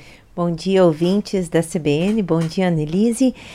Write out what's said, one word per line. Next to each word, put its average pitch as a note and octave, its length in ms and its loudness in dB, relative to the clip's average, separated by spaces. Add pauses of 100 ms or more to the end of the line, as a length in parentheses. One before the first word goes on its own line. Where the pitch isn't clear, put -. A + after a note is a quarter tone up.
(340)
Bom F3 160 -2
dia, F#3 340 2
ouvintes F3 640 0
da E3 140 0
C E3 160 -6
B D3+ 120 -2
N. G#3+ 320 0
Bom E3 180 0
dia, E3 280 -2
Annelise. F#3+ 640 0 (200)